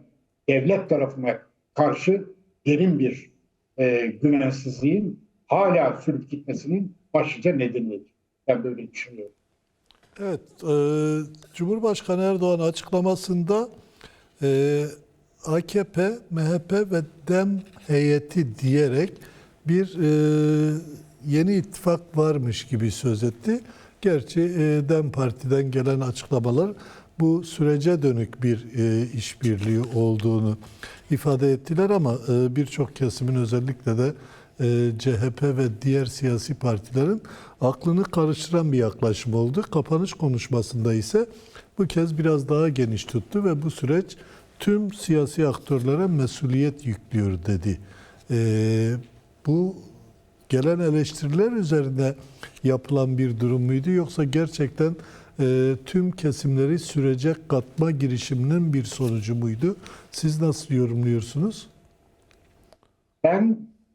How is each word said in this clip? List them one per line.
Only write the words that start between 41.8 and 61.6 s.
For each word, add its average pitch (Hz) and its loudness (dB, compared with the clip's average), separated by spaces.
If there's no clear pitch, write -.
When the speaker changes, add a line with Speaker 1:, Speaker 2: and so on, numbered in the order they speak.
Speaker 2:
kez 165 -2
biraz 151 2
daha 151 2
geniş 123 0
tuttu 202 -2
ve 156 0
"Bu 156 -2
süreç 147 -2
tüm 208 0
siyasi 156 0
aktörlere 139 0
mesuliyet 139 0
yüklüyor." 101 -2
dedi. 95 -2
E, 120 0
bu 175 0
gelen 151 2
eleştiriler 156 0
üzerine 143 0
yapılan 131 2
bir 123 0
durum 123 2
muydu? 131 0
Yoksa 175 0
gerçekten, 156 0
e, 131 2
tüm 180 0
kesimleri 143 0
sürece 139 0
katma 147 0
girişiminin 139 0
bir 131 0
sonucu 113 -2
muydu? 117 -2
Siz 156 -2
nasıl 151 0
yorumluyorsunuz? 120 0